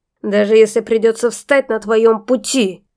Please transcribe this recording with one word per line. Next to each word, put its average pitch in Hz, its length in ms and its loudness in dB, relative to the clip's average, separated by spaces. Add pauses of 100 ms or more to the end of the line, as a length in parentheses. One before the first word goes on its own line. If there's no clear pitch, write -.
(220)
«Даже 208 340 0
если 220 260 2
придётся 226 480 -2
встать 269 400 -2
на 220 100 -2
твоём 220 460 0
пути!» 240 600 -2 (120)